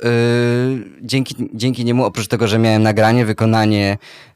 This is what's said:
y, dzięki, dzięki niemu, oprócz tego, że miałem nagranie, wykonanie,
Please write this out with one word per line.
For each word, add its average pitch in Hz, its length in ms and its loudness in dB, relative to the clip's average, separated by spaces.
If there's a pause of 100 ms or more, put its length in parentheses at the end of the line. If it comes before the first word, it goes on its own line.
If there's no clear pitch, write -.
y, 120 40 0 (920)
dzięki, 131 320 -4 (200)
dzięki 117 300 -4
niemu, 120 200 2
oprócz 104 240 -4
tego, 110 200 0
że 107 100 0
miałem 110 240 2
nagranie, 110 420 2
wykonanie, 107 760 0 (380)